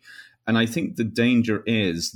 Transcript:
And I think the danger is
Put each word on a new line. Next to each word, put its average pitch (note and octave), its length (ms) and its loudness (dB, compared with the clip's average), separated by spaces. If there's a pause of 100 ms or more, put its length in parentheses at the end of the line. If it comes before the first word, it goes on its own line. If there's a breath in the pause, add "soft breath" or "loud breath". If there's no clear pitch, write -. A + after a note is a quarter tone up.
(460 loud breath)
And A2+ 120 2
I A2+ 80 2
think - 280 -4
the - 80 -4
danger A2+ 640 2
is F#2+ 500 -2